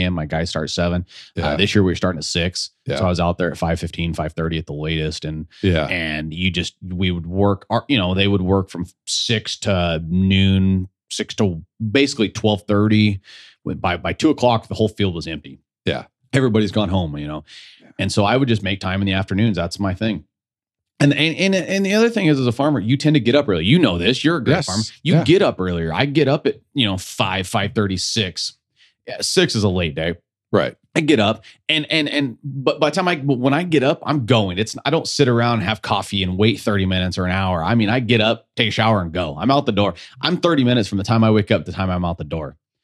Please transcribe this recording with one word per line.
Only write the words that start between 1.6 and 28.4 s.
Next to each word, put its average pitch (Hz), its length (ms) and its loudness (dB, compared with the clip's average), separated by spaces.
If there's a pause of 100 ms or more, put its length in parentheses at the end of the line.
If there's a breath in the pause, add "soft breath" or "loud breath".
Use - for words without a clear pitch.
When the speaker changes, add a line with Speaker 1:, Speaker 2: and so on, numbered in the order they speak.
Speaker 1:
year 104 80 6
we 92 80 2
were 82 60 -2
starting 90 200 0
at 76 60 -8
six. - 460 -4 (160)
Speaker 2:
Yeah. 71 140 -4
Speaker 1:
So 92 80 0
I - 20 2
was 87 100 0
out 87 180 0
there 87 140 -2
at 78 60 -8
five 82 200 -2
fifteen, 82 360 -6
five 78 180 -4
thirty 82 260 -4
at 76 100 -6
the 76 60 -10
latest. 78 520 -4
And, 78 220 -8 (140 loud breath)
Speaker 2:
Yeah. 82 260 2
Speaker 1:
and 78 460 -6
you 90 160 -2
just, 87 320 -4
we 92 300 -2
would 85 160 -6
work, 98 420 0
our, 117 200 0
you 139 80 2
know, 92 160 0
they 98 160 2
would 101 120 2
work 92 280 0
from 85 160 -8 (200)
six - 540 -4
to 87 480 0
noon, 95 800 2 (220)
six - 260 -6
to 87 260 0 (300)
basically 139 380 2
twelve 104 320 -2
thirty. 104 580 2 (460 loud breath)
By, 87 320 -4
by 85 160 -4
two - 180 2
o'clock, 120 360 0
the - 60 -10
whole 110 140 2
field 98 260 -2
was 82 140 -8
empty. 80 320 -12 (260)
Speaker 2:
Yeah. 69 200 -4 (280)
Speaker 1:
Everybody's 110 380 2
gone 104 180 0
home, 90 280 -2
you 73 100 -8
know? 76 160 -10 (380 loud breath)
Speaker 2:
Yeah. - 180 -20
Speaker 1:
And 98 120 -4
so 104 140 2
I 110 100 4
would 135 120 2
just 107 160 0
make 95 160 -4
time 95 220 -4
in 101 40 0
the 95 80 2
afternoons. 95 440 0
That's 85 220 -4
my 95 140 -2
thing. 98 300 -4 (760)
And, 143 140 6
and, 151 220 0
and, 190 180 2
and 190 320 -2
the 190 80 0
other 226 160 4
thing 220 180 0
is, 143 120 4
as 127 80 0
a 117 40 2
farmer, 139 280 0
you 113 180 2
tend 151 160 2
to 151 60 4
get 117 160 4
up 143 120 4
early. 85 180 0
You 135 120 6
know 107 200 2
this. 107 260 0
You're 165 140 2
a - 60 -6
great 147 120 2
Speaker 2:
Yes. 185 100 0
Speaker 1:
farmer. 101 180 -2 (200)
You 160 120 2
Speaker 2:
Yeah. 160 80 4
Speaker 1:
get 165 180 6
up 135 180 0
earlier. 85 340 -2
I 107 120 0
get 143 220 2
up 139 200 0
at, - 140 -2 (120)
you 131 120 2
know, 95 120 0
five, 95 500 -4
five 101 260 -2
thirty, 98 240 0
six. - 560 -4 (540 soft breath)